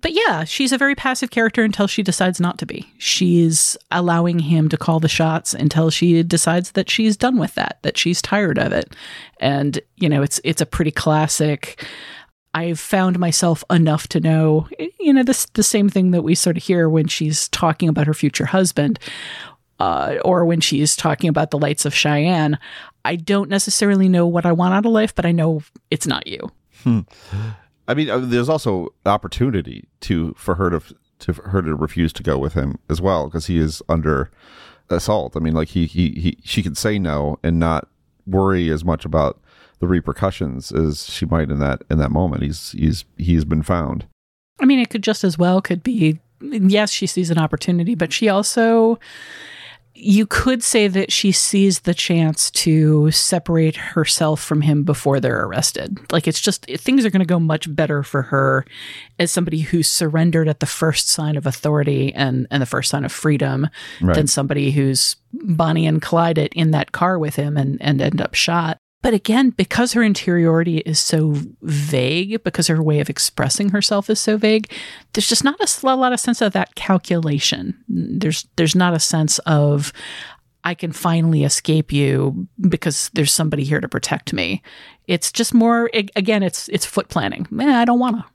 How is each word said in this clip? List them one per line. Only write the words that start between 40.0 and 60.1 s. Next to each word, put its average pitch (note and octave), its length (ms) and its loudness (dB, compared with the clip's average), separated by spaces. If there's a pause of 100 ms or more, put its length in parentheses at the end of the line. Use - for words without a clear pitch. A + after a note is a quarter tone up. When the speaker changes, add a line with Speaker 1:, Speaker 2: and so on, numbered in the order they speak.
Speaker 2:
as D#2 380 -2
she - 160 -6
might D#2+ 260 0
in C#2+ 100 -2
that, C#2 280 -2
in D#2 80 0
that C#2+ 140 2
moment. D#2 320 0
He's, D2+ 300 -8
he's, D#2+ 340 0 (100)
he's E2 300 2
been D#2 160 0
found. D#2 420 -4 (560)
Speaker 1:
I C#4 60 4
mean, C4+ 140 4
it A#3 100 -2
could G#3+ 120 -6
just A3 220 -2
as E3 140 0
well F3+ 240 4
could F3+ 200 -4
be, E3 380 0 (220)
yes, G#3 480 2
she - 160 -4
sees F3 240 -2
an E3 80 2
opportunity, E3+ 560 0
but E3+ 180 -2
she - 160 0
also, A3+ 720 2 (1040)
you G#3 260 4
could B3+ 360 0
say G#3+ 240 2
that F#3+ 240 0
she - 220 2
sees G3 480 2
the F3 140 -2
chance E3 580 0
to D#3 580 4
separate E3 640 0
herself - 680 -2
from D3+ 200 -2
him D3 240 2
before C#3 340 0
they're A#2+ 260 -2
arrested. - 540 -4 (140)
Like, D#3+ 160 0
it's D#3+ 120 -2
just, - 260 -2
things B3+ 380 0
are G#3+ 60 2
gonna F#3+ 140 2
go F3 160 0
much D#3 340 -2
better D3 300 -2
for C#3 180 -4
her C3+ 420 0 (540)
as F3 140 0
somebody D#3+ 280 -2
who's D#3+ 280 0
surrendered D#3+ 580 2